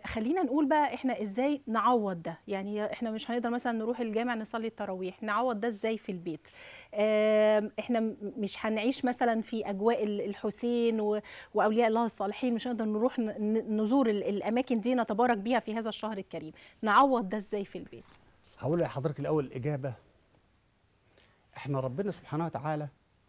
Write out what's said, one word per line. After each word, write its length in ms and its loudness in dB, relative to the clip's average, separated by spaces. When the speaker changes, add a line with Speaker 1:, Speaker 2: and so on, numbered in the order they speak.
Speaker 1:
خلينا 360 0
نقول 260 2
بقى 260 2
إحنا 280 -2
إزاي 440 0
نعوض 560 2
ده. 160 -6
يعني، 440 -2
إحنا 180 -4
مش 200 -6
هنقدر 200 0
مثلًا 220 -2
نروح 280 -2
الجامع 340 -2
نصلي 320 -4
التراويح، 560 -6
نعوض 380 0
ده 80 0
إزاي 300 -2
في 140 -8
البيت؟ 360 -8
آم، 840 4
إحنا 220 0
م-، 160 -2
مش 280 -4
هنعيش 380 0
مثلًا 380 2
في 280 -4
أجواء 340 2
ال-، 160 -2
الحسين 800 -2
و-، 200 0
وأولياء 340 4
الله 160 2
الصالحين، 500 -2
مش 140 -4
هنقدر 160 -2
نروح 340 0
ن-، 40 2
ن-، 580 -2
نزور 300 4
ال-، 120 0
الأماكن 580 0
دي 140 2
نتبارك 440 2
بيها 220 2
في 140 -4
هذا 140 -4
الشهر 300 -6
الكريم. 340 -10
نعوض 460 6
ده 100 -4
إزاي 260 -4
في 140 -12
البيت؟ 260 -16
Speaker 2:
هقول 220 0
لحضرتك 400 -2
الأول 240 0
الإجابة. 480 -4
إحنا 240 -4
ربنا 300 -4
سبحانه 360 -4
وتعالى 420 -4